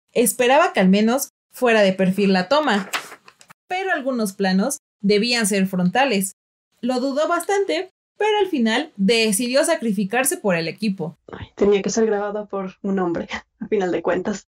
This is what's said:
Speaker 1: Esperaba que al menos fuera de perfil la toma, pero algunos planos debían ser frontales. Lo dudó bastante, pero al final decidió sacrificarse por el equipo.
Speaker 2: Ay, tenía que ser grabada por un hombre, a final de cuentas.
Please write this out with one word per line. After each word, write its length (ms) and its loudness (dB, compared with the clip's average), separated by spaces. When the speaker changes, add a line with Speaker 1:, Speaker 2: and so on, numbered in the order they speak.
Speaker 1:
Esperaba 640 2
que 60 0
al 100 6
menos 400 2
fuera 300 2
de 140 4
perfil 400 2
la 140 0
toma, 420 0
pero 220 -4
algunos 440 -2
planos 440 0
debían 460 2
ser 200 2
frontales. 680 0
Lo 180 -2
dudó 260 -2
bastante, 640 -2
pero 200 0
al 100 0
final 480 0
decidió 680 2
sacrificarse 720 -2
por 200 0
el 120 -4
equipo. 480 -6
Speaker 2:
Ay, 240 -16
tenía 260 2
que 80 -4
ser 160 0
grabada 400 -4
por 360 -10
un 160 -2
hombre, 300 -4
a 80 -12
final 240 -2
de 100 -4
cuentas. 520 -4